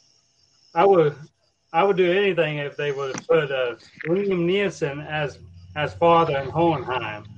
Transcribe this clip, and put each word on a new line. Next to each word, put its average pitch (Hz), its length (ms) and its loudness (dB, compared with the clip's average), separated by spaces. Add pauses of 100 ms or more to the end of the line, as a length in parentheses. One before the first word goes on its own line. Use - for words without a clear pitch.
(760)
I 170 100 4
would, 170 300 4 (580)
I 165 100 2
would 196 140 2
do 180 140 2
anything 170 460 0
if 143 200 -8
they 147 140 -4
would 135 240 -6 (120)
put, 156 240 2
uh, 127 240 -4 (320)
Liam 185 380 0
Neeson 160 640 -2
as, 151 320 -6 (360)
as 151 200 -4
father 165 420 4
in 135 120 -6
Hohenheim." 123 760 -2 (120)